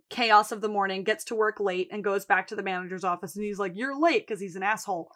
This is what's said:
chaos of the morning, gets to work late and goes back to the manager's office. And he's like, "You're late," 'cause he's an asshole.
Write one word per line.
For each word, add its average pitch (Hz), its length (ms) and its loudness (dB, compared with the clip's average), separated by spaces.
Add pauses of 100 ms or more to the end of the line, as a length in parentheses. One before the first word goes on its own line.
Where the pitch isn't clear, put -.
chaos 220 440 6
of 208 80 -8
the 214 80 0
morning, 196 340 0
gets 214 220 0
to 233 100 -6
work 214 240 2
late 185 320 0
and 208 140 -6
goes 196 200 0
back 190 220 2
to 214 80 -10
the 208 80 -4
manager's 180 400 -4
office. 180 320 -4
And 208 80 -6
he's 208 160 -4
like, 196 160 -2
"You're 277 240 -4
late," 302 260 4
'cause 208 140 -6
he's 185 160 -8
an 190 80 -6
asshole. 196 520 -2